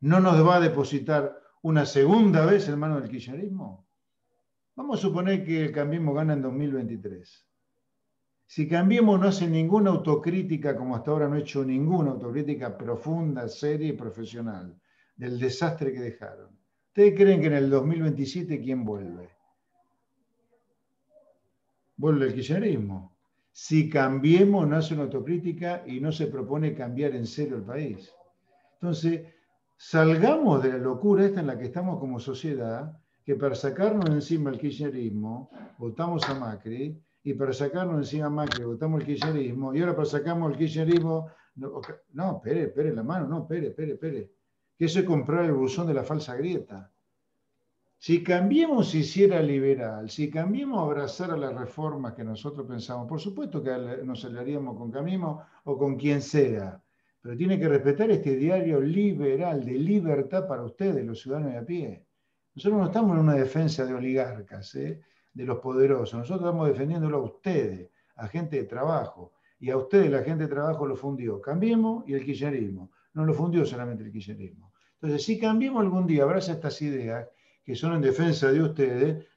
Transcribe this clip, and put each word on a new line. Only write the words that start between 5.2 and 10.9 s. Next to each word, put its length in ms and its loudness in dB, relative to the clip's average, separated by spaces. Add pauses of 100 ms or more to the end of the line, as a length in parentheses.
que 220 0
el 60 -4
Cambiemos 420 0
gana 180 2
en 80 0
dos 140 -4
mil 180 -2
veintitrés. 720 -8 (1040)
Si 180 -2
Cambiemos 540 6
no 80 4
hace 200 2
ninguna 420 4
autocrítica, 840 0
como 220 -4